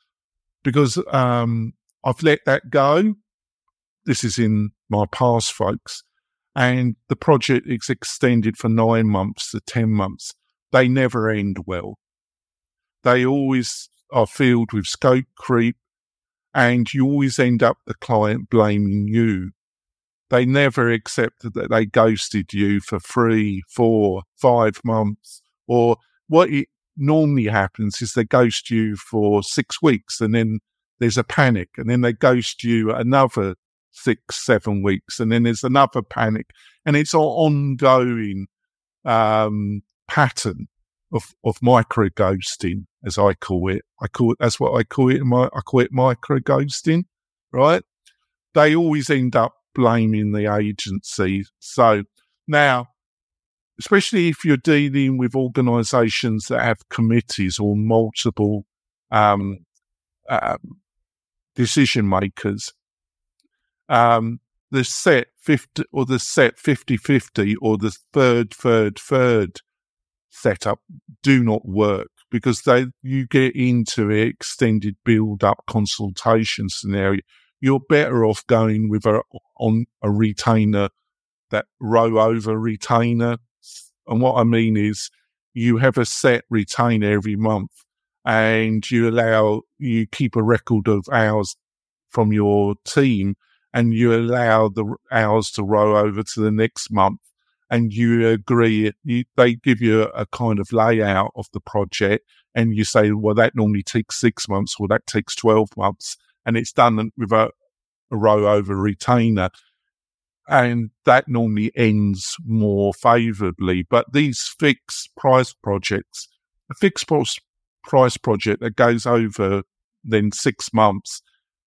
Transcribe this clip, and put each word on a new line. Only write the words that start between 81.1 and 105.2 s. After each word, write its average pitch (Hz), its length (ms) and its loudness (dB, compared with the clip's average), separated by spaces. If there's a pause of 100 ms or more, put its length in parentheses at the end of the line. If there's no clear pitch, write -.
that 107 160 -4 (120)
row 117 400 2
over 110 400 0
retainer. 117 800 -2 (680)
And 117 160 -2
what 127 140 0
I 120 80 2
mean 113 320 2
is 104 340 -4 (420)
you 117 240 0
have 131 220 2
a 117 80 0
set - 420 0
retainer 107 640 0
every 104 240 -2
month, 107 340 -2 (540)
and 110 640 0
you 117 200 2
allow, 110 520 2 (160)
you 117 280 -2
keep - 280 -4
a 113 80 0
record 110 460 0
of 101 240 0
hours 107 440 0 (520)
from 107 240 0
your 101 520 2
team, 107 520 0 (380)
and 117 200 2
you 117 200 2
allow 117 540 2
the 104 160 -4
r-, 104 120 -8 (160)
hours 110 400 2
to 110 100 -6
roll 104 320 2
over 107 280 0
to - 180 -8
the 107 100 0
next 110 400 -2
month, 95 300 0 (500)
and 117 220 -2
you 117 360 2
agree, 110 640 0 (100)
you, 123 220 -4 (120)
they 123 180 4
give 120 260 0
you 110 220 2
a, 107 60 -2
a 107 180 -8
kind 110 320 -4
of 98 140 -6
layout 110 640 2
of 107 160 -12
the 101 80 -10
project, 101 680 -2 (260)
and 113 220 0
you 107 80 0
say, 107 280 2
"Well, 107 240 0
that 117 180 2
normally 107 280 0
takes - 380 -6
six - 260 0
months, 101 320 -4
or 104 100 -4
that 110 180 -2
takes - 280 -6